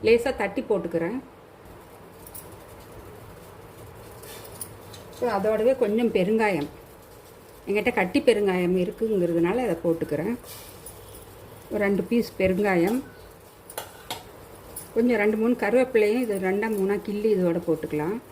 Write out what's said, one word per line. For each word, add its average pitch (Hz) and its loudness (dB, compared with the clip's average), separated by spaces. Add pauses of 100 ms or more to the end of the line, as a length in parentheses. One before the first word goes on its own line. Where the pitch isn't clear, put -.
லேசா 233 4
தட்டி 202 -4
போட்டுக்கிறேன். 175 -2 (4000)
So, - -4 (120)
அதோடவே 214 4 (100)
கொஞ்சம் 220 4
பெருங்காயம், 196 2 (1000)
என்கிட்ட 208 0
கட்டி 190 2
பெருங்காயம் 185 4
இருக்குங்கிறதுனால 185 2
அதை 170 0
போட்டுக்கிறேன். 165 0 (1400)
ஒரு 208 -2
ரெண்டு 196 2
பீஸ் 233 2 (120)
பெருங்காயம், 190 2 (2000)
கொஞ்சம் 233 4
ரெண்டு, 214 4
மூணு 240 4
கருவேப்பிலையும் 233 4
இது 202 -2 (100)
ரெண்டா, 208 0
மூணா 196 0
கிள்ளி 208 0
இதோட 175 2
போட்டுக்கலாம். 160 -2 (140)